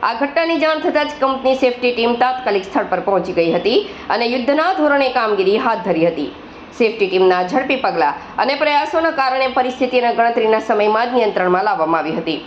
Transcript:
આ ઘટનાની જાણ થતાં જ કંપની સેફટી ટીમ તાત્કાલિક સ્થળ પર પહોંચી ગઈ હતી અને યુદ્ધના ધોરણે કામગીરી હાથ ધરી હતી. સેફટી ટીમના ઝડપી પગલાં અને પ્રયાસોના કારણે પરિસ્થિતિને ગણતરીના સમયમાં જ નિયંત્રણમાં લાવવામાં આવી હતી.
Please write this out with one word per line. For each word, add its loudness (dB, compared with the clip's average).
આ -2
ઘટનાની 0
જાણ 2
થતાં 0
જ -12
કંપની 0
સેફટી 0
ટીમ 0
તાત્કાલિક -2
સ્થળ -2
પર 0
પહોંચી 0
ગઈ 2
હતી 2
અને 0
યુદ્ધના 0
ધોરણે 2
કામગીરી 2
હાથ -2
ધરી 2
હતી. -6
સેફટી 2
ટીમના 4
ઝડપી 0
પગલાં -2
અને -2
પ્રયાસોના 0
કારણે 0
પરિસ્થિતિને 0
ગણતરીના 2
સમયમાં 2
જ -2
નિયંત્રણમાં 2
લાવવામાં 0
આવી -4
હતી. -4